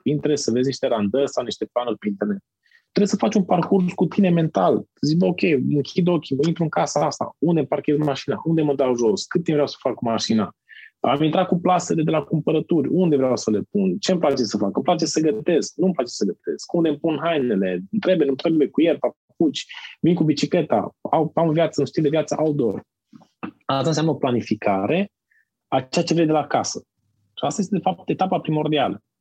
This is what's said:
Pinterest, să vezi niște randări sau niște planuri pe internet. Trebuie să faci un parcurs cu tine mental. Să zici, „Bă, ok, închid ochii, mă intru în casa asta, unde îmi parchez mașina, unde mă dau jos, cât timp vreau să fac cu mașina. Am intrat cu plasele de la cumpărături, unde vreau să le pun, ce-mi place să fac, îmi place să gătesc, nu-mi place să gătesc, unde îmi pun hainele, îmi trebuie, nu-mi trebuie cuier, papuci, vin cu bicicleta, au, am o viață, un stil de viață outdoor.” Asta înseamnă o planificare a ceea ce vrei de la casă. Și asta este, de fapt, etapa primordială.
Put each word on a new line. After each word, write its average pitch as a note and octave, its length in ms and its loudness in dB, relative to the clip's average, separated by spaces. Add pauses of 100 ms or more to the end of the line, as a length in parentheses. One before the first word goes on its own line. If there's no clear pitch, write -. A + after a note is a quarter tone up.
Pinterest, D3 400 0
să - 80 -2
vezi B2+ 160 0
niște C3+ 200 -2
randări B2 420 0
sau B2+ 140 -4
niște A2+ 280 -6
planuri A#2+ 260 -2
pe G#2+ 100 -6
internet. C#3+ 320 -4 (520)
Trebuie G3 160 2
să G3 180 -2
faci G3 100 0
un G3 80 4
parcurs F3+ 500 0
cu F#3 120 0
tine F#3 240 2
mental. E3 540 2 (100)
Să - 140 -4
zici, D#3 100 2
„Bă, F#3 80 4
ok, F3+ 160 0 (280)
închid D3 380 0
ochii, D#3+ 280 0
mă D3 120 2
intru E3+ 160 0
în D#3 60 0
casa D#3 360 0
asta, - 320 -6
unde E3 220 2
îmi C3+ 80 0
parchez D3 300 0
mașina, C#3 460 -2
unde D#3+ 180 2
mă D3 140 2
dau B2+ 200 2
jos, A2 300 2
cât F3 180 -2
timp D#3+ 120 0
vreau D3 120 2
să - 120 -10
fac B2 140 -2
cu - 120 -8
mașina. A2 500 0 (440)
Am C#3+ 240 2
intrat F3 240 2
cu F3+ 120 0
plasele E3+ 440 0
de D#3+ 80 0
la D#3 100 0
cumpărături, D#3 680 0
unde E3 240 2
vreau B2+ 200 2
să A2 160 -2
le G2+ 180 0
pun, F#2+ 280 0
ce-mi F#3 220 0
place C#3 240 2
să G#2 140 -2
fac, G2 180 -2
îmi C3+ 80 -2
place E3+ 220 0
să D#3+ 140 -2
gătesc, D#3 560 0
nu-mi F#3 180 0
place A#2+ 180 -4
să - 140 -6
gătesc, - 480 -6
unde E3 160 2
îmi D3 80 -2
pun D#3 240 -2
hainele, B2 500 0 (200)
îmi G#3+ 100 -2
trebuie, F3 240 2
nu-mi C3+ 120 0
trebuie D#3+ 300 2
cuier, D3+ 300 2
papuci, - 680 -4 (340)
vin F3 160 4
cu E3+ 80 2
bicicleta, D3+ 720 0 (160)
au, D#3+ 240 0
am E3 120 2
o D#3 40 2
viață, D#3 280 0
un C#3 60 0
stil D#3+ 180 -2
de D3 60 2
viață D3+ 300 -2
outdoor.” C#3 440 0 (840)
Asta C3+ 220 -2
înseamnă D#3 240 0
o - 40 -2
planificare A#2+ 960 0 (560)
a C3+ 140 -2
ceea E3+ 240 -2
ce F3 80 0
vrei E3 120 4
de D#3 60 2
la D3 160 0
casă. - 320 -2 (540)
Și - 120 -8
asta - 160 -4
este, F#3+ 140 -2
de E3 60 0
fapt, - 280 -4
etapa F3+ 300 0
primordială. D3+ 600 -2 (200)